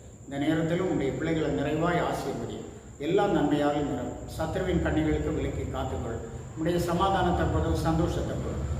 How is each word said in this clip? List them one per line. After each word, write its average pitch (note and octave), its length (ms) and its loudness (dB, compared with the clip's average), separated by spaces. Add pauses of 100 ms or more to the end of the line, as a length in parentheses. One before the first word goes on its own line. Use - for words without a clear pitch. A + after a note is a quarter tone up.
(240)
இந்த C#3 140 -8
நேரத்திலும் E3 520 2
உம்முடைய C3+ 280 0
பிள்ளைகளை D#3+ 320 0
நிறைவாய் D3+ 520 0
ஆசீர்வதியும். B2 600 -4 (340)
எல்லா F#3 260 2
நன்மையாலும் D3 600 2
நிரப்பும். - 540 -6
சத்துருவின் E3+ 420 0
கண்ணிகளுக்கு D3+ 480 2
விலக்கி C3+ 320 -2
காத்துக்கொள். B2+ 720 -4 (240)
உம்முடைய E3+ 180 0
சமாதானத்தை F3 680 2
கொடும், E3 280 2
சந்தோஷத்தை D#3+ 600 2
கொடும், - 440 -2